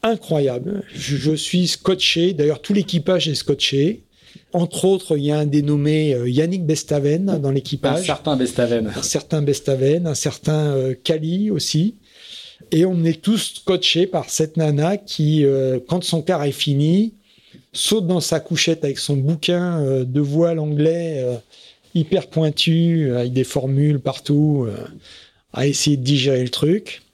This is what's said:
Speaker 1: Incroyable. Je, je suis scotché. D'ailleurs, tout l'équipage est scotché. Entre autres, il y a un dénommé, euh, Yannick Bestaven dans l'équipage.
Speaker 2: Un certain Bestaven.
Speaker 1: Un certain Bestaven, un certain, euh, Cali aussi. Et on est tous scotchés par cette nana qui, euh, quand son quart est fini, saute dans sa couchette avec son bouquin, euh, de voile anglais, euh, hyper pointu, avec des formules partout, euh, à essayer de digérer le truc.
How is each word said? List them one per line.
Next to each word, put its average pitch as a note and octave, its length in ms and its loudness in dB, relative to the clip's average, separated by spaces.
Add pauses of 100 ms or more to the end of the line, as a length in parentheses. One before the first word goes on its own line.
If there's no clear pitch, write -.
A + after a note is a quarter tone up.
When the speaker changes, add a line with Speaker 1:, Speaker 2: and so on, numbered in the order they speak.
Speaker 1:
Incroyable. E3 800 -2 (120)
Je, C#3+ 220 -4
je D3+ 180 2
suis F3+ 320 0
scotché. F#3 640 0
D'ailleurs, D3 280 0
tout - 120 -2
l'équipage F3 540 0
est D3 80 -2
scotché. D3 680 0 (500)
Entre F3 320 -2
autres, F#3 320 2
il C#3+ 80 -2
y D3 60 2
a D3+ 80 0
un D3+ 60 2
dénommé, D3 680 2
euh, B2 160 0
Yannick E3 360 0
Bestaven D3+ 760 0
dans C#3 120 -2
l'équipage. C#3 480 -2
Speaker 2:
Un F#3 40 -6
certain D3+ 340 -2
Bestaven. A#2+ 580 0
Speaker 1:
Un - 80 -6
certain - 380 -2
Bestaven, C#3+ 680 0
un D3 80 -2
certain, D3+ 560 0
euh, C3 320 0
Cali E3+ 480 0
aussi. E3+ 440 0 (760)
Et E3+ 140 4
on F3+ 180 0
est D#3+ 180 0
tous - 340 -2
scotchés F3+ 520 0
par E3 220 -4
cette D#3 280 -2
nana D#3 400 0
qui, D3+ 480 0
euh, C3 420 2
quand F3 160 0
son E3 200 -2
quart D#3 200 0
est C#3+ 80 0
fini, D#3 640 0 (580)
saute G#3 360 0
dans F3+ 140 0
sa D#3+ 180 0
couchette E3 440 -2
avec C#3 140 -4
son - 180 -2
bouquin, E3+ 680 0
euh, C3 220 0
de B2+ 160 0
voile D#3+ 380 0
anglais, D#3 580 0
euh, B2 180 -2 (600)
hyper F3 320 0
pointu, D#3+ 840 2
avec B2 200 -2
des C3 100 2
formules C#3 560 0
partout, D3 680 0
euh, G#2 80 -6 (800)
à B2+ 140 0
essayer C#3+ 300 2
de B2+ 60 -4
digérer C3 400 2
le B2 60 -4
truc. - 520 -2 (120)